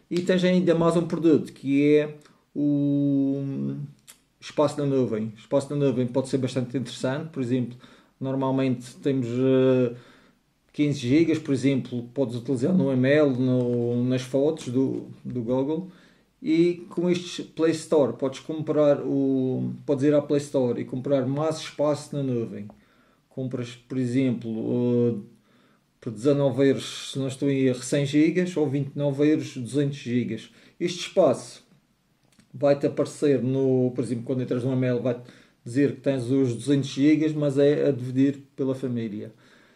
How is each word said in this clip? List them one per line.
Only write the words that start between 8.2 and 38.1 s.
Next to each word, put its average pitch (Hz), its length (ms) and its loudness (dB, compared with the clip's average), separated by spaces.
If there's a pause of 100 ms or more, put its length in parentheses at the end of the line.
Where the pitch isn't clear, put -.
temos, 135 300 -2
eh, 131 680 4 (800)
quinze 147 240 0
gigas, 147 400 2
por 143 140 -4
exemplo, 123 500 0 (100)
podes 123 220 -2
utilizar 131 380 0
no 139 180 2
e-mail, 139 400 4
no, 120 720 0
nas 127 180 0
fotos 147 460 -2
do, 123 400 -2 (160)
do 123 180 -6
Google. 139 480 -4 (520)
E 170 480 0
com 175 200 0
estes - 360 -4
Play 160 260 0
Store, 151 420 2
podes - 280 -6
comprar 151 600 2
o, 131 720 0 (120)
podes 139 180 0
ir 147 100 4
à 147 80 4
Play 147 200 0
Store 123 380 -2
e 117 60 -6
comprar 135 400 -2
mais 156 340 -2
espaço 147 560 -4
na 143 60 -2
nuvem. 117 460 -4 (600)
Compras, 123 440 -8 (140)
por 131 100 -6
exemplo, 123 540 0
eh, 120 640 0 (840)
por 120 120 -8
dezanove 139 560 2
euros, - 440 -2
se 139 80 -6
não 131 80 -4
estou 139 220 -2
em 135 120 0
erro, 127 200 2
cem 143 240 0
gigas 170 500 2
ou 151 140 0
vinte 139 240 -2
e - 40 -10
nove 143 340 2
euros, 135 260 -2
duzentos 139 400 -2
gigas. 113 540 -4 (280)
Este 175 280 -6
espaço - 560 2 (920)
vai-te 143 320 2
aparecer 139 560 0
no, 131 540 2
por 135 80 -2
exemplo, 117 220 -6
quando 127 160 -4
entras 123 220 -4
no 131 100 -2
e-mail, 127 280 0
vai-te 120 220 -4 (400)
dizer 127 320 0
que - 60 -18
tens 131 280 -2
os 131 240 2
duzentos 135 360 0
gigas, 151 440 2
mas 147 240 0
é 143 300 4
a 143 40 4
dividir 131 520 0 (120)